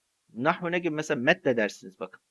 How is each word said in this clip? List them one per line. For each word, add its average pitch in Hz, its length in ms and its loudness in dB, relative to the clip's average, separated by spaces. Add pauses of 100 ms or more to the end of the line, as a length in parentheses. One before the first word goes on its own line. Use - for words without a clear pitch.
(340)
Nahvu 170 380 -2
ne 180 80 0
gibi? 165 160 -2
Mesela 151 260 -2
medde 135 360 2
dersiniz 104 420 -4
bakın. - 320 -12